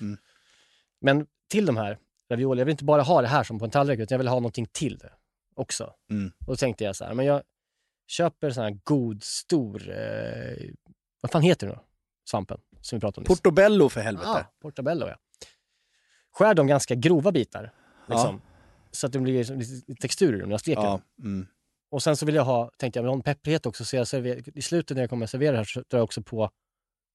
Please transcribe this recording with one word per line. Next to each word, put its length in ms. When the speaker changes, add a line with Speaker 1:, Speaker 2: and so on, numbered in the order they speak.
Speaker 1:
mm. 160
Speaker 2:
Men 240
till 160
de 120
här 200
ravioli, 320
jag 40
vill 60
inte 120
bara 180
ha 200
det 60
här 160
som 160
på 60
en 60
tallrik, 280
utan 160
jag 20
vill 100
ha 80
någonting 300
till 320
det 160
också. 380
Speaker 1:
Mm. 300
Speaker 2:
Och 60
då 100
tänkte 280
jag 120
så 100
här, 80
men 120
jag 160
köper 440
sån 120
här 200
god, 400
stor, 680
eh, 800
vad 100
fan 100
heter 260
det 60
då? 80
Svampen 280
som 160
vi 40
pratade 180
om 120
nyss. 100
Speaker 1:
Portobello, 480
för 120
helvete. 280
Speaker 2:
Ah, 140
portobello, 460
ja. 80
Skär 220
dem 140
ganska 280
grova 360
bitar, 400
Speaker 1:
Ja. 60
Speaker 2:
liksom. 280
Så 160
att 60
det 60
blir 180
liksom 220
lite 420
textur 340
i 40
dem 100
när 40
jag 80
steker 200
Speaker 1:
Ja, 80
Speaker 2:
dem. 120
Speaker 1:
mm. 240
Speaker 2:
Och 120
sen 140
så 80
vill 100
jag 100
ha, 320
tänkte 220
jag, 40
vill 60
ha 60
en 80
pepprighet 420
också, 200
så 100
jag 120
server-, 500
i 40
slutet 360
när 60
jag 60
kommer 140
att 60
servera 220
det 60
här 80
så 140
drar 200
jag 40
också 200
på 280